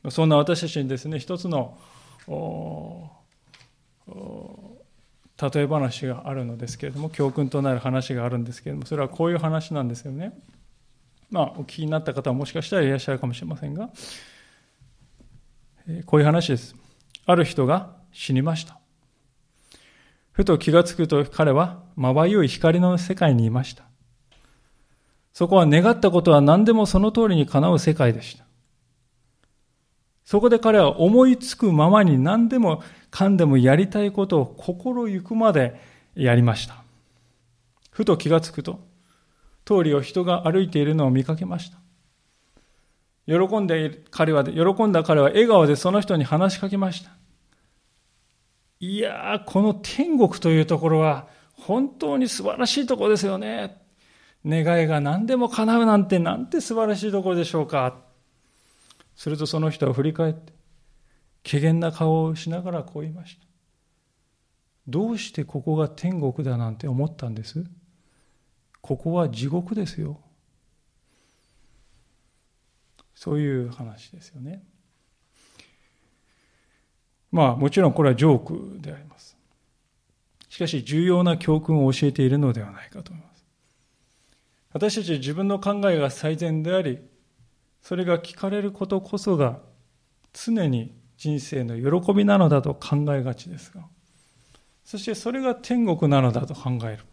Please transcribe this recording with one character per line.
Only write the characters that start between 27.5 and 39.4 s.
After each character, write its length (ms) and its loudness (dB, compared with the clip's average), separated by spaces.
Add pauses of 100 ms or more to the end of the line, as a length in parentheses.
う 80 4
世 140 2
界 200 2
で 80 -6
し 160 -18
た。 60 -20 (1800)
そ 140 2
こ 100 6
で 100 6
彼 200 6
は 200 4
思 280 8
い 100 6
つ 180 -10
く 160 2
ま 180 6
ま 140 6
に 160 6
何 300 2
で 100 2
も 240 0 (260)
か 200 0
ん 80 4
で 80 4
も 120 6
や 180 6
り 140 2
た 140 -2
い 80 0
こ 160 -2
と 140 2
を 40 0
心 600 -6
ゆ 140 -4
く 140 -8
ま 180 4
で 260 0 (360)
や 200 2
り 80 6
ま 120 2
し 120 -10
た。 160 -20 (1040)
ふ 160 -4
と 120 4
気 120 -6
が 120 4
つ 120 -14
く 100 -10
と、 160 -12 (880)